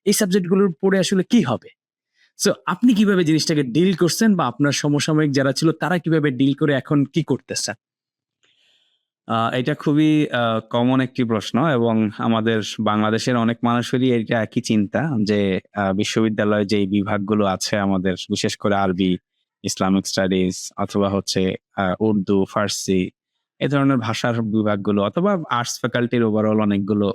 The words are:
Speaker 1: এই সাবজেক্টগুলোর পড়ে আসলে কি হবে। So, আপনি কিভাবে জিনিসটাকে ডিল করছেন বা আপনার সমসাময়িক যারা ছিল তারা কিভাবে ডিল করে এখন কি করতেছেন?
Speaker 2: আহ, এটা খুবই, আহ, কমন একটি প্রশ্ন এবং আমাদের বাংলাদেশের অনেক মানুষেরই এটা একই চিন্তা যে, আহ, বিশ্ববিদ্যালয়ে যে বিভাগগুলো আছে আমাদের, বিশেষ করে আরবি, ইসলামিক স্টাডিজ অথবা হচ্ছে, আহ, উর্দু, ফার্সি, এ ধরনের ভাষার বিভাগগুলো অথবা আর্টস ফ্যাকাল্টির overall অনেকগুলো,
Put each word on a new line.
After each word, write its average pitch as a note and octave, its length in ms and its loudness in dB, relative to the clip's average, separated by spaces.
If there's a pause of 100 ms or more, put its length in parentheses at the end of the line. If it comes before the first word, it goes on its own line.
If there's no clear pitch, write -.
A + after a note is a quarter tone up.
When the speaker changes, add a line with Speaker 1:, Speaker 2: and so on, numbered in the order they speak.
Speaker 1:
এই G3+ 80 2
সাবজেক্টগুলোর F#3+ 680 2
পড়ে F#3+ 180 2
আসলে F#3 240 0
কি A#3 200 2
হবে। B2+ 260 -4 (760)
So, - 80 2 (140)
আপনি A3 280 2
কিভাবে F#3+ 300 4
জিনিসটাকে D#3 380 0
ডিল E3 320 0
করছেন F3+ 420 2
বা D#3 100 0
আপনার C#3+ 260 0
সমসাময়িক D3+ 600 0
যারা C3+ 200 2
ছিল D#3+ 200 0
তারা D#3+ 260 -2
কিভাবে D#3 320 0
ডিল C3+ 220 2
করে D3 220 0
এখন C#3 300 0
কি - 180 -2
করতেছেন? - 520 -4 (1500)
Speaker 2:
আহ, A2+ 280 -2
এটা B2+ 200 -2
খুবই, D3+ 560 2
আহ, A2+ 300 0
কমন B2 400 0
একটি B2+ 240 -2
প্রশ্ন A2+ 440 -2
এবং A2+ 500 2
আমাদের A2+ 440 0 (180)
বাংলাদেশের G#2+ 560 0
অনেক A#2 260 0
মানুষেরই A#2+ 500 0
এটা A#2 300 0
একই A2 180 -4
চিন্তা A2 500 0 (120)
যে, G2+ 380 0 (160)
আহ, G2 160 0
বিশ্ববিদ্যালয়ে G#2 720 0
যে G2+ 220 0
বিভাগগুলো G2+ 600 0
আছে F#2+ 320 -2
আমাদের, F#2+ 360 0 (160)
বিশেষ G#2+ 260 -4
করে G2+ 180 0
আরবি, F#2+ 420 0 (460)
ইসলামিক F#2+ 440 0
স্টাডিজ F#2 720 -2
অথবা G2+ 320 -2
হচ্ছে, F#2+ 460 -2 (220)
আহ, F#2 240 -2
উর্দু, G#2 440 0
ফার্সি, F#2+ 640 -2 (480)
এ C#3 100 -2
ধরনের C#3 280 2
ভাষার A#2 460 -2
বিভাগগুলো G#2 600 0
অথবা F3 360 0 (120)
আর্টস A#2+ 300 -4
ফ্যাকাল্টির A#2+ 440 0
overall G#2+ 380 2
অনেকগুলো, G2+ 520 0